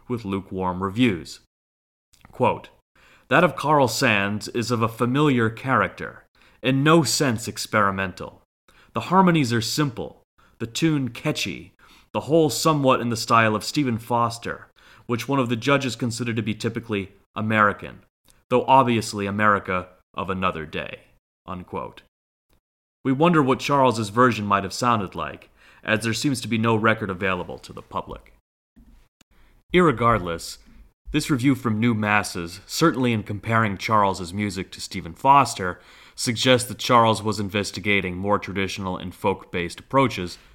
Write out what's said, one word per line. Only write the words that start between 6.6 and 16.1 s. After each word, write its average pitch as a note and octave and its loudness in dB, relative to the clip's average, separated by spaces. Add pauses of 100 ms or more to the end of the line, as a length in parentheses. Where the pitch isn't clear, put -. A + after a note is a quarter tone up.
in C3+ 0
no D#3+ 6
sense A#2+ -2
experimental. F#2+ -2 (540)
The A2+ -4
harmonies E3 4
are A#2 2
simple, A2+ -4 (360)
the A#2 -6
tune C#3+ 0
catchy, F#2+ -8 (400)
the G#2+ -4
whole D3+ 2
somewhat C#3 2
in A#2+ -2
the A#2 -2
style A2+ 4
of G2+ -6
Stephen B2+ -2
Foster, A#2 -4 (380)
which A#2 -4
one C#3 0
of B2 0
the A#2+ -2
judges C3 0
considered A#2 -4